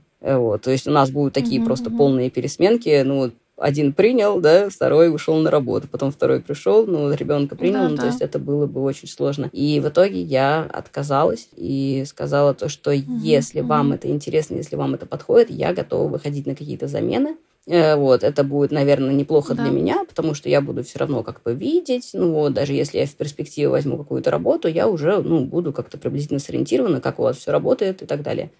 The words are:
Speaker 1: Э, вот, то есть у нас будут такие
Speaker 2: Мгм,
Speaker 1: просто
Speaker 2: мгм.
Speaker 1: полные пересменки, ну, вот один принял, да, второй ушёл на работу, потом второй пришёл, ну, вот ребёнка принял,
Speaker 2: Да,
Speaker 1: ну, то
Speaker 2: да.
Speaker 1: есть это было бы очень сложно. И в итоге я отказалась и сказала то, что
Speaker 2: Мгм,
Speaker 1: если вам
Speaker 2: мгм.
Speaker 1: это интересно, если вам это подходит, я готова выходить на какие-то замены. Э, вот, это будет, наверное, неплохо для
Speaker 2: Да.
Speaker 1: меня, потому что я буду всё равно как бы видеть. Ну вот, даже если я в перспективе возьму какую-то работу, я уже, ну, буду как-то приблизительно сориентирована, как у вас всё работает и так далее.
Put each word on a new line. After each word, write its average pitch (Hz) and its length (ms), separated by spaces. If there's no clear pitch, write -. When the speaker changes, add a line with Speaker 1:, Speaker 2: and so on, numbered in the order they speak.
Speaker 1:
Э, 135 160
вот, 110 240
то 131 80
есть 135 180
у - 20
нас 139 200
будут 139 240
такие 233 260
Speaker 2:
Мгм, - 0
Speaker 1:
просто 226 300
Speaker 2:
мгм. 233 60
Speaker 1:
полные 135 340
пересменки, 151 720
ну, 139 140
вот 123 160
один 143 360
принял, 208 460
да, 175 280
второй 151 460
ушёл 160 240
на 160 120
работу, 143 400
потом 139 220
второй 131 280
пришёл, 202 460
ну, 156 220
вот 143 100
ребёнка 143 380
принял, 196 280
Speaker 2:
Да, 170 40
Speaker 1:
ну, 147 100
то 123 60
Speaker 2:
да. - 20
Speaker 1:
есть 120 140
это - 180
было 143 280
бы 135 160
очень 135 260
сложно. 143 440
И 147 280
в 147 80
итоге 185 320
я 147 420
отказалась 143 800
и 135 500
сказала 143 480
то, - 140
что - 220
Speaker 2:
Мгм, - 420
Speaker 1:
если 147 140
вам 147 300
Speaker 2:
мгм. - 0
Speaker 1:
это - 160
интересно, 147 480
если 156 200
вам 135 180
это - 120
подходит, 220 440
я 143 220
готова - 360
выходить 143 380
на 139 80
какие-то 147 320
замены. 233 500
Э, 156 280
вот, 135 260
это 143 220
будет, 143 260
наверное, 139 440
неплохо 143 400
для 127 100
Speaker 2:
Да. 139 60
Speaker 1:
меня, 202 380
потому 165 260
что 147 140
я 143 120
буду 139 240
всё - 160
равно 139 240
как - 180
бы 117 120
видеть. 247 600
Ну 180 180
вот, 151 220
даже 139 180
если 143 260
я 139 80
в 143 100
перспективе 147 520
возьму 139 300
какую-то 135 320
работу, 302 380
я 170 200
уже, 180 320
ну, 156 240
буду 170 280
как-то - 260
приблизительно 143 420
сориентирована, 151 600
как 135 180
у - 40
вас 123 160
всё - 140
работает 190 500
и - 40
так 147 160
далее. - 360